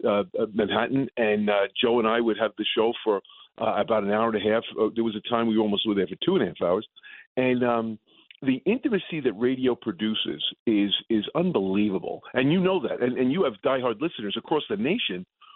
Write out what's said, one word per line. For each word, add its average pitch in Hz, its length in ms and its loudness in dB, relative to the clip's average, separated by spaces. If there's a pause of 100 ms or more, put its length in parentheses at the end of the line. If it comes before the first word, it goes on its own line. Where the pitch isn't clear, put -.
uh, 104 460 0
Manhattan, 113 640 0
and, 107 320 2
uh, 101 180 2 (160)
Joe 120 160 4
and 110 80 4
I 113 140 2
would 110 180 0
have 110 180 0
the 107 60 -2 (140)
show 113 160 4 (100)
for, 104 140 2 (420)
uh, 110 160 0
about 107 280 2
an 101 80 0
hour 110 220 2
and 107 40 2
a 104 160 2
half. 113 100 0 (160)
Uh, 110 160 4
there 113 80 0
was 110 140 -2
a 98 120 -10
time 117 180 2
we 110 100 2
almost 104 280 2
were 107 100 0
there 95 120 0
for 92 160 -8
two 190 120 2
and 156 80 2
a - 20 0
half 85 160 -6
hours, 92 260 0 (480)
and, 127 300 2
um, 113 340 0 (420)
the 131 240 0
intimacy 202 560 -2
that 127 120 0
radio 123 420 0
produces 107 680 -4 (240)
is, 101 280 2 (160)
is 107 160 0 (100)
unbelievable, 104 840 0 (140)
and 135 180 4
you 190 80 2
know 185 200 0
that, 95 200 -4
and, 123 160 0
and 127 160 2
you 190 100 2
have 127 100 0 (120)
diehard 127 340 0
listeners 123 380 -6
across 147 320 -2
the 107 80 -2
nation 113 480 -2 (300)